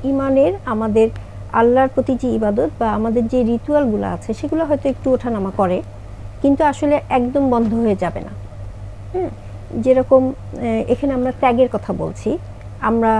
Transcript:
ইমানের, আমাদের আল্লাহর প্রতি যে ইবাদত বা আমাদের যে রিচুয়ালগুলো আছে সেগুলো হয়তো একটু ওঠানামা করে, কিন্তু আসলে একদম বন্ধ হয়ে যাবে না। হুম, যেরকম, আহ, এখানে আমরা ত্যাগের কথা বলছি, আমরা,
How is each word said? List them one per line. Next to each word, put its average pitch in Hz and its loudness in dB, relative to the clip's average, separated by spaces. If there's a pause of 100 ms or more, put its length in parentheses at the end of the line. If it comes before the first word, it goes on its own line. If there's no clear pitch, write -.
(100)
ইমানের, 269 2 (220)
আমাদের 220 2 (520)
আল্লাহর 254 4
প্রতি 262 0 (100)
যে 254 0 (100)
ইবাদত 220 0 (100)
বা 233 0 (100)
আমাদের 226 0 (100)
যে 254 2 (120)
রিচুয়ালগুলো 240 0 (100)
আছে - -8 (100)
সেগুলো 330 -2
হয়তো - 0
একটু 269 -4 (100)
ওঠানামা 208 -2
করে, 180 2 (640)
কিন্তু 277 4 (100)
আসলে 294 2 (220)
একদম 254 0 (100)
বন্ধ 233 2 (140)
হয়ে 202 2
যাবে 165 -4
না। - -12 (800)
হুম, 359 -2 (540)
যেরকম, 262 6
আহ, 233 -2
এখানে 269 0
আমরা 254 0
ত্যাগের 247 4
কথা 208 -4 (100)
বলছি, - -4 (580)
আমরা, 226 4